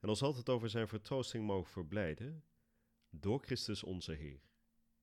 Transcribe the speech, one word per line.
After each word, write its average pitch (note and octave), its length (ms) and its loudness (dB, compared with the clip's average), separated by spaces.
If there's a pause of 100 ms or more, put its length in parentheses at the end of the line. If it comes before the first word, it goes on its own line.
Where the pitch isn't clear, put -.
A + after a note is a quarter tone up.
en G2+ 80 -2
ons G#2+ 140 4
altijd C3+ 260 0
over A#2 220 4
zijn A2 180 2
vertroosting A2+ 580 -2
mogen G2 240 2
verblijden, G2 720 -2 (680)
door G2 300 2
Christus - 420 -2
onze F2+ 300 -4
Heer. D2 280 -6 (640)